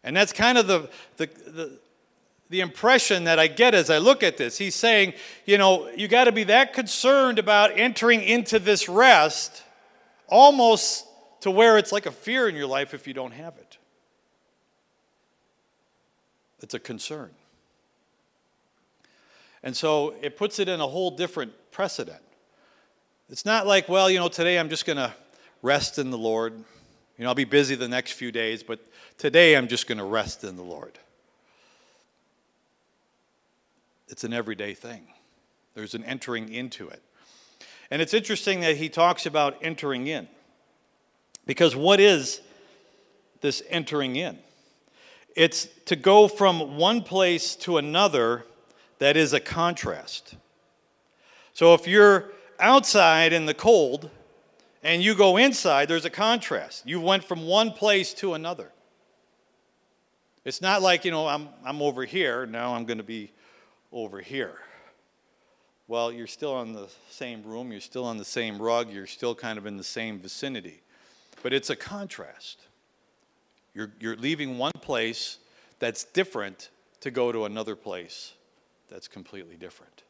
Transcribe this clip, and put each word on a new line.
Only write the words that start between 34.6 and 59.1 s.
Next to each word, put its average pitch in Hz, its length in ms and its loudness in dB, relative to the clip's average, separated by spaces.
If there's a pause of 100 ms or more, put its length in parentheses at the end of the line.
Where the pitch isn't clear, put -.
thing. 107 400 -20 (600)
There's 107 180 -14
an 113 100 -12
entering 117 480 -10
into 117 380 -14
it. - 140 -20 (880)
And 151 100 -4
it's 160 140 -2
interesting 202 460 -4
that 160 160 0
he 156 120 -8
talks 170 380 0
about 147 340 -2
entering 143 460 -6
in. 139 200 -8 (1160)
Because 143 320 2
what 190 240 4
is 170 400 4 (960)
this - 300 -4
entering 143 480 -6
in? 151 260 -8 (920)
It's - 360 2 (160)
to 180 100 -2
go 196 320 8
from 170 480 0
one 202 280 0
place 180 540 -2
to 170 200 -4
another 147 680 0 (540)
that 143 160 2
is 151 160 2
a 147 80 0
contrast. - 960 -8 (1160)
So 170 200 8
if 165 140 2
you're 202 460 4 (260)
outside 175 720 4
in 160 140 -2
the 151 80 -4
cold 151 560 2 (760)
and 170 180 0
you 208 140 2
go 190 220 6
inside, 180 500 2
there's 160 160 -2
a 165 60 -6
contrast. 202 760 -6
You 160 140 -8
went 190 240 0
from 165 240 -10
one 214 240 0
place 202 440 -2
to 185 180 -6
another. 156 400 -12 (1700)